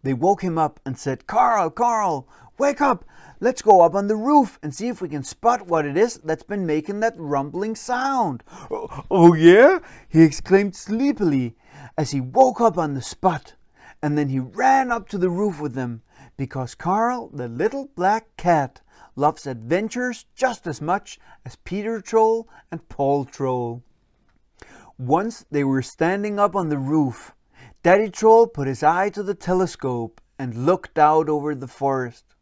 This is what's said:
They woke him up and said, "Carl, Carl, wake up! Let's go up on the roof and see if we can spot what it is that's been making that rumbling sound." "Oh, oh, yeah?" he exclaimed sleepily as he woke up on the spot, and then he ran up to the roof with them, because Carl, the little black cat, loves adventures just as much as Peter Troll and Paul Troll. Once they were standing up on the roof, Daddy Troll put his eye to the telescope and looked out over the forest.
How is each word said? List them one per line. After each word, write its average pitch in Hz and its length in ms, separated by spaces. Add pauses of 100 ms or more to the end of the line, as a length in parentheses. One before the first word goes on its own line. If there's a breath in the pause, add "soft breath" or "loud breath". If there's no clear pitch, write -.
They 135 120
woke 180 300
him 170 140
up 156 280
and 131 120
said, - 300
"Carl, 214 420
Carl, 208 580 (300 soft breath)
wake 285 240
up! 269 240 (360 soft breath)
Let's 254 200
go 190 200
up 170 140
on 202 120
the 214 80
roof 254 460
and 151 120
see 214 140
if 247 140
we 180 80
can 143 140
spot 233 440
what 160 180
it 143 120
is 233 260
that's 160 200
been 196 220
making 156 340
that 226 180
rumbling 151 580
sound." 247 680 (260 loud breath)
"Oh, - 400
oh, 170 240
yeah?" 202 460 (280 loud breath)
he 160 160
exclaimed 185 520
sleepily 190 800 (420 loud breath)
as 151 140
he 139 100
woke 240 400
up 208 160
on 156 160
the 131 80
spot, - 540 (460 soft breath)
and 147 160
then 147 120
he 131 100
ran 254 520
up 226 180
to 214 80
the 180 120
roof 180 300
with 147 140
them, 120 280 (360 soft breath)
because 131 380
Carl, 226 580
the 131 140
little 220 480
black 202 420
cat, 156 440 (340 soft breath)
loves 147 320
adventures 196 840
just 254 340
as 151 140
much 175 380 (260 soft breath)
as - 120
Peter 208 420
Troll 226 480 (240 soft breath)
and - 160
Paul 139 380
Troll. 123 580 (1120 loud breath)
Once 170 520
they 143 140
were 135 180
standing 202 560
up 202 200
on 175 100
the 147 100
roof, 139 560 (500 soft breath)
Daddy 196 260
Troll 220 380
put 147 200
his 135 160
eye 180 280
to 202 120
the 196 100
telescope 151 880 (180)
and 123 280
looked 185 340
out 156 300
over 151 260
the 127 120
forest. 131 580 (160)